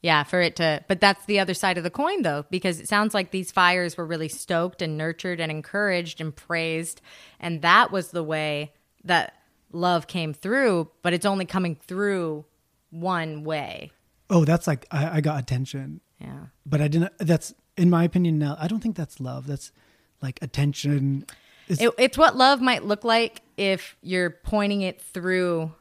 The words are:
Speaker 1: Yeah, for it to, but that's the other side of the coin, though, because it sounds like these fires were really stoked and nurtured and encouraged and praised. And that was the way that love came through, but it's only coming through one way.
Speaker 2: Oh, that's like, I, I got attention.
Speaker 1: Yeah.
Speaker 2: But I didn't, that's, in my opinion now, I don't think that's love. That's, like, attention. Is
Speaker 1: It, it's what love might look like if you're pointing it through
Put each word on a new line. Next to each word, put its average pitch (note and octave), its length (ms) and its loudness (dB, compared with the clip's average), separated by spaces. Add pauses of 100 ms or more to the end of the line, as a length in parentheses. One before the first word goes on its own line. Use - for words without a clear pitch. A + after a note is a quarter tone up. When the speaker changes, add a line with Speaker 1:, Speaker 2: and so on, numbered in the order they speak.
Speaker 1:
Yeah, D#3 220 4
for F3+ 180 0
it E3+ 160 0
to, D#3 320 0
but F#3 100 2
that's G3 280 4
the G3+ 120 2
other F#3 140 0
side F3+ 240 0
of E3+ 80 -6
the F3 40 0
coin, E4 340 -2
though, D3 280 -2
because F3+ 300 -2
it - 80 -12
sounds G#3 240 0
like F#3+ 180 -2
these F#3+ 220 -6
fires F3+ 440 2
were E3+ 80 -6
really D#3+ 220 -4
stoked F3 540 -2
and D#3 160 -4
nurtured E3 420 -6
and D#3+ 120 -4
encouraged F3 720 -4
and D#3 140 -8
praised. E3 640 -6 (380)
And E3+ 220 -6
that F3+ 300 6
was F#3 200 -4
the F3 120 -4
way D3+ 500 -4 (320)
that E3+ 280 2 (380)
love E3+ 360 0
came D#3+ 260 -4
through, G3 560 0 (120)
but F3 120 0
it's F3 120 -2
only G3 200 0
coming F3+ 300 -2 (120)
through F3+ 560 -4 (480)
one E3 540 -4
way. D3+ 460 -6 (380)
Speaker 2:
Oh, F3 160 6
that's E3 220 2
like, C#3+ 240 -2
I, D#3+ 260 0
I D3+ 40 2
got D3+ 180 0
attention. C3+ 640 -6 (180)
Speaker 1:
Yeah. C#3 280 -16 (180)
Speaker 2:
But D3 160 2
I D3+ 80 4
didn't, E3 280 2
that's, E3 360 0 (240)
in F3 120 6
my E3+ 140 6
opinion E3+ 360 2
now, D3 200 -2
I D#3+ 80 -4
don't G#3+ 140 -2
think A3 160 -4
that's D#3 240 -10
love. B2+ 260 -10
That's, C#3 240 -8 (500)
like, C3 200 -8
attention. C#3+ 840 0 (420)
Is E3+ 140 0
Speaker 1:
It, A#3 160 4
it's B3+ 200 2
what D#4+ 200 6
love C4 240 6
might B3 240 0
look G#3 180 -2
like A#3 380 0 (160)
if F#3+ 460 -2
you're F3+ 260 -2
pointing G3+ 520 -2
it F#3 200 -6
through F3 800 -2